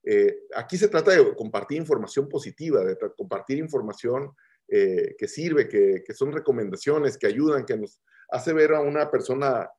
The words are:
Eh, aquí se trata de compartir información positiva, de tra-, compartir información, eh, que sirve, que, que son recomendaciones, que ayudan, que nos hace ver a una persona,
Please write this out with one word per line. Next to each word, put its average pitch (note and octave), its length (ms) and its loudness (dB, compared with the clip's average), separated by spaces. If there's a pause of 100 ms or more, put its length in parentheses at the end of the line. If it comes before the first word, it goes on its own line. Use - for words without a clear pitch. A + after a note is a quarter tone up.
Eh, G2+ 400 2 (100)
aquí A#2 220 -6
se G3+ 120 2
trata F#3 240 2
de C#3 220 6
compartir A2 440 -6
información C#3+ 500 -2
positiva, C3+ 560 -2
de F#2 140 -2
tra-, G#2 180 -8
compartir C3 420 -6
información, C3 760 -4 (360)
eh, F#2+ 480 2
que - 100 -8
sirve, D3+ 420 0
que, G2 360 2
que A2 80 -14
son C#3 200 -4
recomendaciones, B2+ 840 0
que A2 100 -2
ayudan, C3+ 380 0
que A#2 120 -4
nos G#2+ 240 -10 (280)
hace C3 240 -4
ver D#3 200 4
a D3+ 80 2
una D3 300 0
persona, C3 680 -2